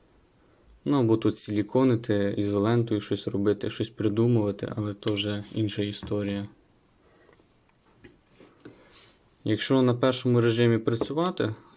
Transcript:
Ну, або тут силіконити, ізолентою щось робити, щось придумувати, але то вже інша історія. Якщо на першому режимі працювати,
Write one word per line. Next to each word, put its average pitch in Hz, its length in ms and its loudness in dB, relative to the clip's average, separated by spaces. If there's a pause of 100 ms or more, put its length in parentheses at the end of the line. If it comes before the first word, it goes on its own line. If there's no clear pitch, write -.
(840)
Ну, 143 160 2
або 110 160 4
тут 110 220 0
силіконити, 104 1000 0
ізолентою 104 600 2
щось - 280 -6
робити, 104 420 0
щось - 180 -4
придумувати, 107 880 0
але 104 180 -4
то 107 180 -4
вже 104 320 -4 (100)
інша 107 280 -2
історія. 101 680 -6 (3000)
Якщо 113 380 2
на 123 120 4
першому 123 460 2
режимі 117 380 4
працювати, 117 760 -2 (220)